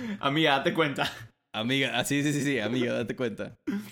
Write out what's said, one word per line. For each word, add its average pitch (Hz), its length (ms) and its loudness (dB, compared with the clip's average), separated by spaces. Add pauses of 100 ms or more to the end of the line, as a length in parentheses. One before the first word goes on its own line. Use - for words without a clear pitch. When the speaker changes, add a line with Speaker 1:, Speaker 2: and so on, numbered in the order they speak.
(200)
Speaker 1:
Amiga, 143 380 4
date 120 160 0
cuenta. 143 380 0 (420)
Speaker 2:
Amiga, 120 440 0
ah, 123 60 2
sí, 143 200 2
sí, 147 100 2
sí, 147 80 0
sí, 135 180 0
amiga, 120 340 0
date 120 220 -2
cuenta. 107 420 -4 (340)